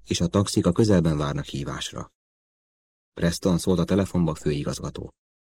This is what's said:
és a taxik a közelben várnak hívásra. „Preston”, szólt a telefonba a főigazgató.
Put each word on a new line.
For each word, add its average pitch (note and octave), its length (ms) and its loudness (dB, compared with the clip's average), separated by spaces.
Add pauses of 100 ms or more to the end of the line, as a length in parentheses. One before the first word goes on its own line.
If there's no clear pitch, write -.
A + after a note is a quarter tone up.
és - 180 -4
a F2 60 2
taxik G2+ 380 2
a F2+ 60 4
közelben E2+ 460 4
várnak C#2+ 280 -4
hívásra. C#2 680 -10 (1000)
„Preston”, - 440 0
szólt F2 220 2
a E2+ 60 0
telefonba F2+ 460 0
a D2+ 40 -6
főigazgató. - 760 -6 (460)